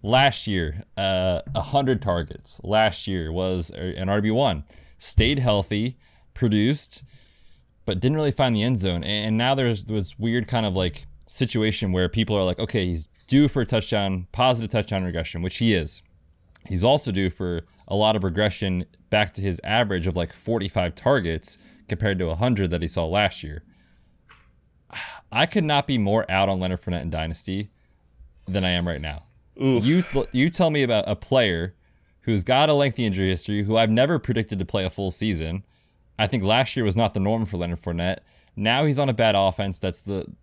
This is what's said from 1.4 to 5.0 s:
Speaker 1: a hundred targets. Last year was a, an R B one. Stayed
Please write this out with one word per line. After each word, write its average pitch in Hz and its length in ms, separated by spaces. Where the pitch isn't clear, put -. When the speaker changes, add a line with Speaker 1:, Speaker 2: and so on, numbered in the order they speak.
Speaker 1:
a - 80
hundred 135 400
targets. - 600
Last 107 420
year 85 260
was 90 400
a, - 260
an 92 120
R 104 120
B 107 100
one. 110 320
Stayed 135 420